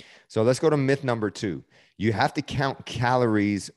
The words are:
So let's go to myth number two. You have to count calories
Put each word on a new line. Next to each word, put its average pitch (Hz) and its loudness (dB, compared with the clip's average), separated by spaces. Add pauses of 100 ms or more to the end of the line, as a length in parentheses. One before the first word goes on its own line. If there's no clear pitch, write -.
(280)
So 110 0
let's 123 4
go 160 4
to 151 2
myth 135 0
number 117 -2
two. 85 -6 (340)
You 107 0
have 131 0
to 147 -4
count 135 -4
calories 113 0